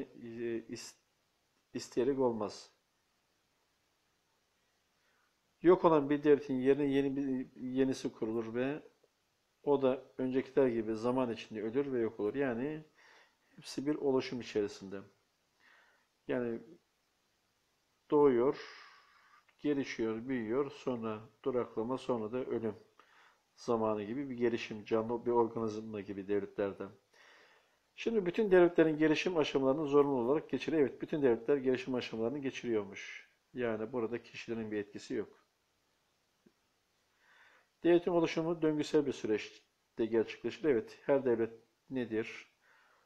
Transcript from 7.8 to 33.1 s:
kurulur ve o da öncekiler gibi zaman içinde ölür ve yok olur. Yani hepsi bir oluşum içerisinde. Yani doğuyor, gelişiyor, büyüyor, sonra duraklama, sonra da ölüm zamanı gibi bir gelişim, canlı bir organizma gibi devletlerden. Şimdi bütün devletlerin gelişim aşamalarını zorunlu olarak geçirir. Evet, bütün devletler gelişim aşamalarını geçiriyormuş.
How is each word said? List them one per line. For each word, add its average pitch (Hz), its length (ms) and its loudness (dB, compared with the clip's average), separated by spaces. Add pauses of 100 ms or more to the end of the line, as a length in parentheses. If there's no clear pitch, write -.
kurulur 113 440 -4
ve 135 260 -4 (840)
o 139 180 2
da 131 240 2 (120)
öncekiler 131 500 2
gibi 113 280 -2
zaman 123 360 0
içinde 110 320 -8
ölür 135 300 -2
ve 123 60 0
yok 110 200 -2
olur. 104 160 -2
Yani 139 480 -4 (640)
hepsi - 400 -10
bir 151 80 0
oluşum 131 460 -2
içerisinde. 98 600 -4 (1300)
Yani 120 320 -4 (1500)
doğuyor, 143 460 4 (1000)
gelişiyor, 127 680 -2
büyüyor, 131 440 -2
sonra 113 480 -6 (240)
duraklama, 123 540 -2
sonra 113 340 -4
da 123 60 -4
ölüm 113 380 -4 (800)
zamanı 110 480 -2
gibi 135 260 -6
bir 123 80 -10
gelişim, 117 480 -2
canlı 113 400 0
bir 120 60 2
organizma 110 720 -2
gibi 98 260 -10
devletlerden. 98 640 -2 (1040)
Şimdi 220 300 -2
bütün 196 260 0
devletlerin 170 460 8
gelişim 156 400 2
aşamalarını 139 500 2
zorunlu 143 340 4
olarak 143 280 0
geçirir. 143 280 -2
Evet, 135 240 2
bütün 156 200 -4
devletler 127 360 4
gelişim 127 380 -2
aşamalarını 117 440 -4
geçiriyormuş. 110 880 -6 (240)